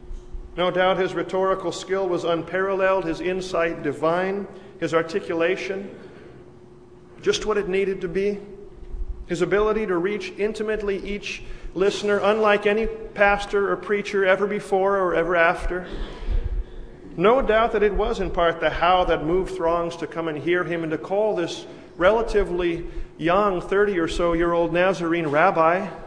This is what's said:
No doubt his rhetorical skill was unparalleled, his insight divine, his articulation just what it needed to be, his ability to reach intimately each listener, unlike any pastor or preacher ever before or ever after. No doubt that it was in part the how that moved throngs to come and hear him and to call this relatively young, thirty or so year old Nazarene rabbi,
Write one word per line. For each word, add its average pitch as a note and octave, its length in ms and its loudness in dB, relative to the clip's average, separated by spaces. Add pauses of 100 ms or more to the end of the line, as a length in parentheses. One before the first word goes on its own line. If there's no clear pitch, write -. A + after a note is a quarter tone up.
(580)
No F3+ 140 0
doubt F#3 260 4
his F3 160 0
rhetorical F#3 580 0
skill F#3+ 380 -2
was E3 160 -2
unparalleled, F#3+ 800 0
his D#3 160 -4
insight E3+ 600 -2
divine, F3 640 0 (340)
his D#3+ 140 -2
articulation F#3 1000 -2 (1300)
just G3+ 240 0
what G#3 120 0
it F#3+ 120 -2
needed F#3+ 320 0
to F#3 80 -4
be, G3 300 -2 (880)
his E3 140 -2
ability G#3 440 2
to F#3 100 0
reach G3 420 -2
intimately G#3+ 600 -2
each G3+ 460 -8 (320)
listener, G3+ 460 2
unlike G#3 440 4
any G#3+ 220 2
pastor G3+ 840 0
or F3+ 60 0
preacher G3+ 480 0
ever F#3+ 220 4
before G3 500 2
or F3+ 180 2
ever E3 200 2
after. E3+ 520 2 (1300)
No A3+ 260 4
doubt A3+ 320 2
that G3+ 100 2
it G3+ 100 4
was G#3+ 260 0
in - 100 -2
part E3 300 2
the D#3 120 2
how F3 340 4
that D#3+ 180 0
moved F3+ 320 0
throngs E3+ 420 -2
to D#3+ 100 -6
come E3 200 -6
and D3+ 100 -4
hear E3+ 280 0
him E3+ 180 -4
and D#3+ 80 -4
to D#3 60 -2
call G3+ 400 0
this - 280 -4 (300)
relatively F3 920 2 (320)
young, F3+ 440 2
thirty G3+ 360 2
or E3 120 0
so E3+ 240 0
year E3+ 180 2
old E3+ 220 2
Nazarene E3+ 540 2
rabbi, E3 600 4 (200)